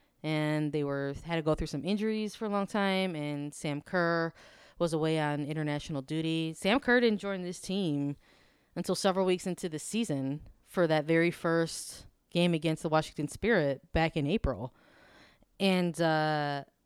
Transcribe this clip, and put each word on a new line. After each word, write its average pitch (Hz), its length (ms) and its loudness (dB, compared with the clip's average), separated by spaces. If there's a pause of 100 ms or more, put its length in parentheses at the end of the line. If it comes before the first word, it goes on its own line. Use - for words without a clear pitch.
(240)
And 151 480 0
they 147 120 -2
were, 139 300 -2 (120)
had 170 100 -2
to 160 80 0
go 156 100 2
through 156 140 -2
some 147 180 -6
injuries 214 480 -2
for 226 120 -8
a 208 40 -2
long 202 160 0
time, 190 500 0
and 147 380 -4
Sam 147 280 -4
Kerr 170 520 0 (440)
was 170 140 0
away 160 280 2
on 147 260 0
international 147 560 -4
duty. 160 520 -2
Sam 214 280 2
Kerr 247 180 4
didn't 226 200 4
join 196 240 -6
this 180 180 -8
team 147 560 0 (580)
until 175 200 -2
several 190 300 2
weeks 185 220 0
into 175 220 -6
the 151 100 -8
season 147 600 -4 (260)
for 175 180 2
that 156 200 2
very 165 260 4
first - 760 -2 (220)
game 175 240 2
against 160 300 -2
the 165 60 -2
Washington 151 400 0
Spirit 160 520 2 (120)
back 165 240 2
in 139 100 0
April. 127 460 -2 (880)
And, 180 400 2
uh, 151 640 2 (200)